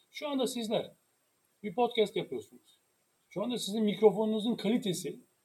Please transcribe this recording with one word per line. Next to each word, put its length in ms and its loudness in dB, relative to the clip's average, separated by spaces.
Şu 160 -8
anda 200 0
sizler 440 -4
bir 120 -8
podcast 400 2
yapıyorsunuz. 640 -8
Şu 140 -4
anda 140 -2
sizin 260 -2
mikrofonunuzun 720 4
kalitesi 640 -2